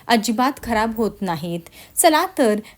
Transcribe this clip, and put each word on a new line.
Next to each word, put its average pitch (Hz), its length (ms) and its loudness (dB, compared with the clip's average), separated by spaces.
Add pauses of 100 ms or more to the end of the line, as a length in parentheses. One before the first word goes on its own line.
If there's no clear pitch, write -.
अजिबात 240 440 0 (100)
खराब 226 340 -2
होत 214 140 -2 (100)
नाहीत. 170 400 -4 (360)
चला 320 300 4 (120)
तर, 214 220 2 (180)